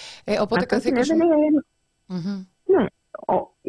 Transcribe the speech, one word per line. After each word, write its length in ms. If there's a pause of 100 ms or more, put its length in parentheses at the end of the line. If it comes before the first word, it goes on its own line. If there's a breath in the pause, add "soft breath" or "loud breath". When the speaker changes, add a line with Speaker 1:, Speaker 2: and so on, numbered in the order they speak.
(240 loud breath)
Speaker 1:
Ε, 160
οπότε 220
Speaker 2:
Αυτό 140
Speaker 1:
κάθε 140
είκοσι 140
Speaker 2:
συνέβαινε 600 (440)
Speaker 1:
Μμμ. 360 (220)
Speaker 2:
Ναι, 200 (500)
ο... 0 (340)